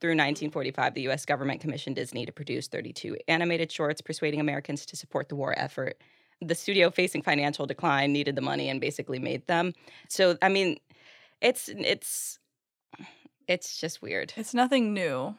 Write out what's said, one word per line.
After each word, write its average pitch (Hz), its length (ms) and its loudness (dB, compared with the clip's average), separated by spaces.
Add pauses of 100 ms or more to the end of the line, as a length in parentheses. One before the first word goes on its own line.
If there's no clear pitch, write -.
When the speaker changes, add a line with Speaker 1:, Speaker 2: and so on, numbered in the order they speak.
Speaker 1:
through 165 140 2
nineteen 151 340 2
forty-five, 135 460 0
the 139 80 -4
U 127 80 0
S 143 160 -2
government 139 340 0
commissioned 135 340 -6
Disney 123 300 -4
to 120 60 -10
produce 127 360 -6
thirty-two - 500 -8 (100)
animated 165 440 2
shorts, 156 300 -2
persuading 151 380 -2
Americans 143 480 -2
to - 80 -16
support - 340 -6
the 151 60 -6
war 139 200 -2
effort. - 460 -4 (400)
The 165 140 0
studio, 185 340 4
facing 175 320 2
financial 147 460 2
decline, 143 460 2
needed 143 220 0
the 135 60 -2
money 139 260 -2
and 135 140 -4
basically 135 380 -4
made 131 260 -4
them. 175 280 2 (360)
So, 180 320 4
I 190 80 6
mean, 196 280 4 (640)
it's, - 300 4
it's, - 720 -4 (1080)
it's - 320 -2
just 170 220 -8
weird. - 340 -4
Speaker 2:
It's 214 180 -8
nothing 247 400 4
new 170 460 -2